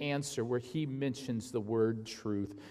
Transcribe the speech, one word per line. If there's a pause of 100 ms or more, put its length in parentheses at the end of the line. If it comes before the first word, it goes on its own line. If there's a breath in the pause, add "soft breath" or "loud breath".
answer
where
he
mentions
the
word
truth. (160 loud breath)